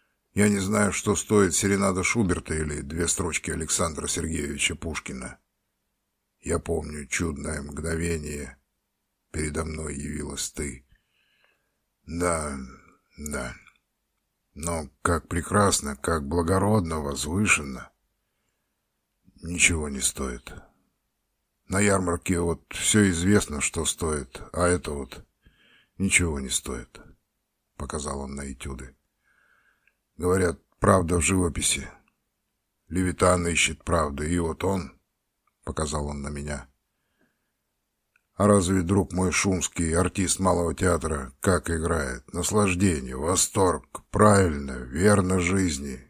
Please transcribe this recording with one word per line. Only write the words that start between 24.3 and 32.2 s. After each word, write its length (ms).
а 140
это 260
вот 320
ничего 400
не 80
стоит, 520
показал 440
он 140
на 160
этюды. 460
Говорят, 420
правда 400
в 40
живописи. 640